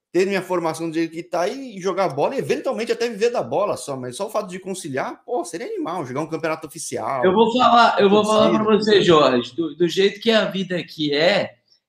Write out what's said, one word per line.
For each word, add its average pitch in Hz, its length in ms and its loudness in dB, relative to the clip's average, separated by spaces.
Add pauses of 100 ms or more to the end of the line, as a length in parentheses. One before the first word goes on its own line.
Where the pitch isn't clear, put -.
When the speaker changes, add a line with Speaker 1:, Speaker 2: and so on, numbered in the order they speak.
(120)
Speaker 1:
ter 185 140 2
minha 190 160 -2
formação 165 460 -2
do 156 60 -8
jeito 165 180 -2
que 165 100 -10
tá 170 260 -2
e 247 320 -10
jogar 185 280 0
bola 151 260 -2
e 269 40 -2
eventualmente 220 540 -4
até 233 160 -2
viver 226 220 0
da 233 120 -2
bola 156 340 -2
só, 139 200 -8
mas 127 200 -10
só 196 100 -6
o - 40 -12
fato 202 180 -4
de 180 100 -12
conciliar, 185 680 -8
pô, 247 200 -4
seria 226 220 -10
animal, 190 400 -6
jogar 123 160 -6
um 160 60 -6
campeonato 156 380 -4
oficial. 123 580 -4
Speaker 2:
Eu 185 80 6
vou 220 200 4
falar, 240 480 4
eu 202 80 4
vou 208 160 4
falar 214 260 4
pra 214 140 2
Speaker 1:
Torcida. 208 280 2
Speaker 2:
você, 190 100 6
Jorge, 139 520 4
do, 156 220 -4
do 175 120 2
jeito 196 320 0
que 226 100 0
a 214 160 4
vida 180 300 -4
aqui 151 380 -4
é, 170 420 2 (320)